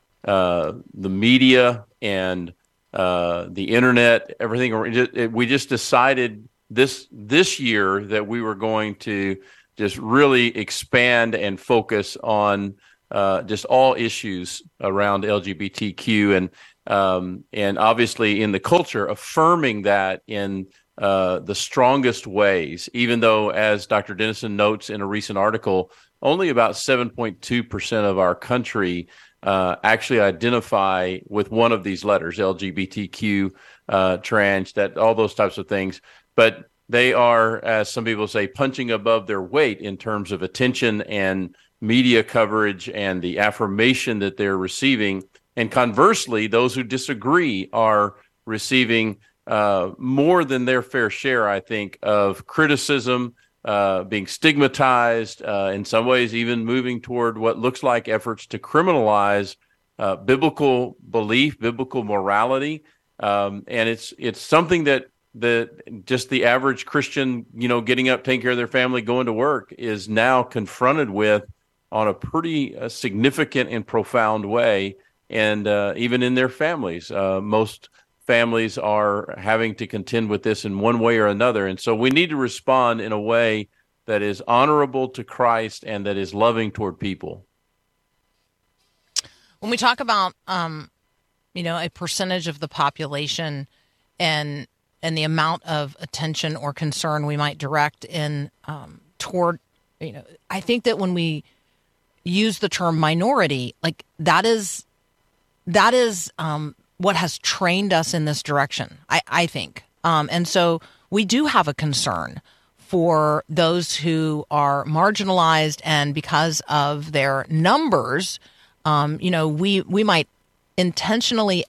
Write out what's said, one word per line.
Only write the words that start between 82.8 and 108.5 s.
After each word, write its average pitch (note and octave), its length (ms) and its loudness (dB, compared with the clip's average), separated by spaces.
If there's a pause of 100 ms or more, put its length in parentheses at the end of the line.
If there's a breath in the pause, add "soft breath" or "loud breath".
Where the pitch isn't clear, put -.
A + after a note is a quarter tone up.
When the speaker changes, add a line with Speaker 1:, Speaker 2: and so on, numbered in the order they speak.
Speaker 1:
in G#2+ 120 -6
a G#2+ 80 -2
way A2 480 0 (380)
that G#2 160 0
is G2+ 260 -4
honorable C3 640 2
to B2 120 -12
Christ A2+ 600 -2
and G#2 220 -6
that G2+ 100 -2
is G2 180 -6
loving A2+ 380 2
toward G2 260 -6
people. F#2 460 -8 (2250 soft breath)
Speaker 2:
When G#3+ 100 -6
we A#3+ 60 0
talk B3 240 2
about, G#3 340 0 (140)
um, E3 420 -6 (640)
you F3 80 -6
know, E3 160 -4
a E3 120 -6
percentage F3+ 580 -4
of D3 100 -8
the D#3 100 -8
population C#3+ 1000 -4 (500)
and, D3+ 480 -2 (340)
and E3 160 -2
the D#3 80 0
amount D#3+ 400 0
of D3+ 360 -6
attention D#3 560 -6
or C#3+ 160 -8
concern D3+ 540 -4
we D3 100 -2
might D3 220 -4
direct D3 460 -2
in, D3 460 -6 (140)
um, - 360 -16 (180)
toward, F3 420 -2 (400)
you D#3 120 -12
know, C#3+ 120 -18 (260)
I F#3+ 100 -6
think A#3+ 240 -2
that A3+ 140 0
when F#3 160 -2
we D#3+ 300 -2 (800)
use G3 340 0
the G3+ 100 -2
term E3 300 0
minority, D#3+ 800 0
like, - 240 -6 (140)
that E3+ 260 4
is, A3 400 -2 (800)
that G#3 280 4
is, A3+ 440 0
um, D3+ 360 -6 (240)
what F#3+ 180 0
has E3 220 -2
trained F#3+ 560 -2
us D#3+ 180 0
in D#3+ 140 -2
this D3 160 -4
direction, C#3+ 560 -4 (100)